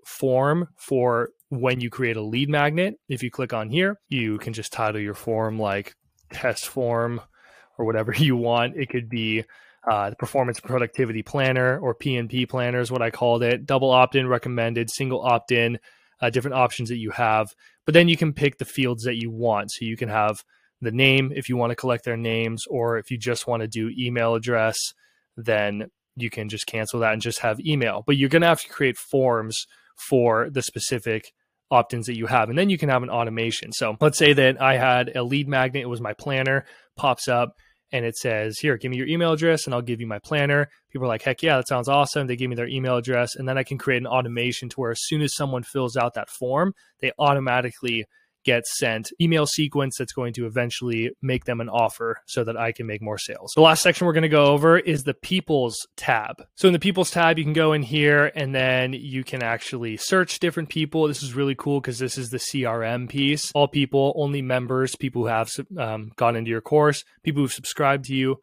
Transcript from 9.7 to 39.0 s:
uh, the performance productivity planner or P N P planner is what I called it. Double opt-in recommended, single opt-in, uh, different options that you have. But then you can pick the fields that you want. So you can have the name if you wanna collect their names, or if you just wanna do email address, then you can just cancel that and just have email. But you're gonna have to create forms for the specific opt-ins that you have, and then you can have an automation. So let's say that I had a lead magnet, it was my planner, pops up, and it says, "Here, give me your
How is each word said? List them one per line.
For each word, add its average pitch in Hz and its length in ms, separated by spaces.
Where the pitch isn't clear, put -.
uh, 104 200
the 107 60
performance 123 440
productivity 117 640
planner 131 560
or 127 160
P 135 220
N 117 120
P 123 180
planner 123 340
is 120 120
what 127 100
I 113 80
called 117 320
it. 123 240
Double 135 240
opt-in 127 380
recommended, 117 640
single 127 320
opt-in, 117 560
uh, 120 100
different 131 260
options 123 340
that 123 80
you 107 120
have. 110 380
But 156 100
then 175 120
you 170 100
can 156 160
pick 143 260
the 139 60
fields 123 400
that 120 120
you 117 140
want. 113 420
So - 140
you 110 100
can 117 120
have 107 360
the 117 120
name 135 420
if 139 140
you 127 80
wanna 120 180
collect 120 300
their 120 120
names, 113 520
or 117 300
if - 120
you 120 80
just 117 300
wanna 113 180
do 113 320
email 120 360
address, 113 420
then 107 520
you 120 160
can 107 180
just 107 180
cancel 113 340
that 113 120
and 110 100
just 117 180
have 110 180
email. 127 480
But 147 100
you're 139 120
gonna 165 180
have 165 140
to - 80
create 127 280
forms 117 720
for 120 420
the 131 120
specific 110 680
opt-ins 117 340
that 120 100
you 113 100
have, 113 220
and 120 80
then 196 140
you 180 80
can 147 100
have 127 140
an 127 80
automation. 113 640
So 110 280
let's 151 160
say 147 160
that 135 300
I 131 140
had 123 400
a 123 80
lead 139 240
magnet, 131 340
it 120 60
was 120 120
my 107 120
planner, 135 520
pops 131 300
up, 120 300
and 120 140
it 117 120
says, 110 440
"Here, 143 160
give 127 160
me 127 40
your 131 120